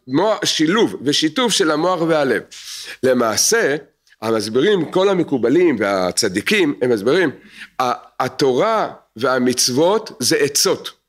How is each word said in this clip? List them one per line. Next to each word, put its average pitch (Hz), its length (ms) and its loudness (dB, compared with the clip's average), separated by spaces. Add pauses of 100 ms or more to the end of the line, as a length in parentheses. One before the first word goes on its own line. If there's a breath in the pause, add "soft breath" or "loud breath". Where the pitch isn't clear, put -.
מוח, 175 380 0
שילוב 160 600 0
ושיתוף 151 480 0
של 165 180 2
המוח 165 380 0
והלב. 139 340 0 (600 loud breath)
למעשה, 127 760 2 (460 soft breath)
המסבירים, 117 680 0
כל 190 180 2
המקובלים 151 680 2
והצדיקים, 101 1040 0
הם 127 80 0
מסבירים, 131 400 2 (500 loud breath)
ה-, 123 120 0 (280)
התורה 143 680 0 (260)
והמצוות 127 960 0 (100)
זה 156 160 0
עצות, 143 540 0 (180)